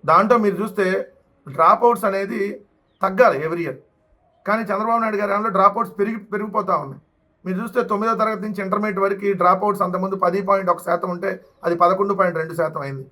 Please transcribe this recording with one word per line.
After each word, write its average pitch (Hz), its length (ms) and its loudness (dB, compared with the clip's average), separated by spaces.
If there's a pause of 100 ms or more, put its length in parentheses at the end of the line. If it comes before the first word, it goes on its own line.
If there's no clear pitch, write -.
(120)
దాంట్లో 208 260 6 (100)
మీరు 185 160 -2
చూస్తే 196 240 -2 (600)
డ్రాపౌట్స్ 185 600 4
అనేది 196 320 -4 (640)
తగ్గాలి 190 420 4
every 170 200 -4
year, 139 100 -6 (720)
కానీ 220 220 0
చంద్రబాబు 220 340 0
నాయుడు 214 160 -2
గారి 202 140 -2
హయాంలో 214 220 -2
డ్రాపౌట్స్ 196 440 2
పెరిగి, 220 200 -2 (140)
పెరిగిపోతా 208 400 -2 (100)
ఉన్నాయి. 139 180 -14 (440)
మీరు 185 160 -4
చూస్తే 233 180 -2 (120)
తొమ్మిదో 220 300 0
తరగతి 214 240 -2
నుంచి 202 200 -8
ఇంటర్మీడియట్ 202 400 -2
వరకు 202 340 0
డ్రాపౌట్స్ 190 460 2
అంతకుముందు 185 300 -2 (100)
పది 180 140 2 (100)
పాయింట్ 196 240 2
ఒక 175 140 -4
శాతం 170 260 -2
ఉంటే 180 160 -4 (360)
అది 175 180 0
పదకొండు 196 360 2
పాయింట్ 180 220 -4
రెండు 160 180 -8
శాతం 160 260 -2
అయింది. 139 260 -10